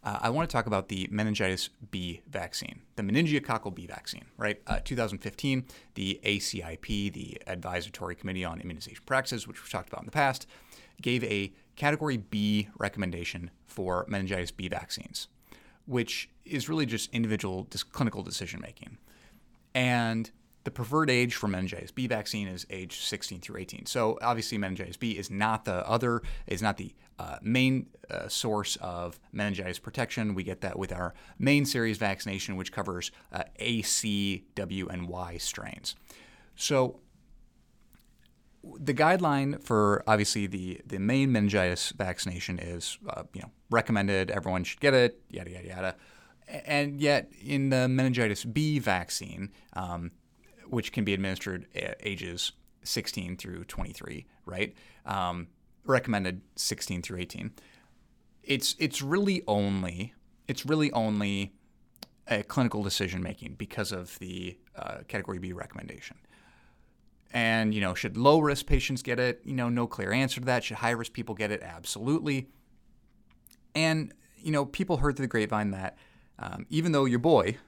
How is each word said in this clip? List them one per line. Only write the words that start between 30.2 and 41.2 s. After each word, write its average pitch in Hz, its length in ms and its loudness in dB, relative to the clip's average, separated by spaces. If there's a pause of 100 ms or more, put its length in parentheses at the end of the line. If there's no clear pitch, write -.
We 92 80 -2
get 92 200 -6
that 92 160 -4
with 95 120 -4
our 90 240 -4 (240)
main 143 280 6
series 113 320 0
vaccination, 98 580 -2
which 90 160 -6
covers, 92 400 -6 (180)
uh, - 140 -6 (120)
A, 113 260 -2
C, 101 720 0
W, 92 340 -4
and 90 180 -6
Y 87 300 -8
strains. - 600 -8 (600)
So 131 440 2 (1800)
the 143 160 0
guideline 151 680 4
for 104 440 6
obviously 104 400 4
the, 92 400 -6
the 95 120 -6
main 131 320 4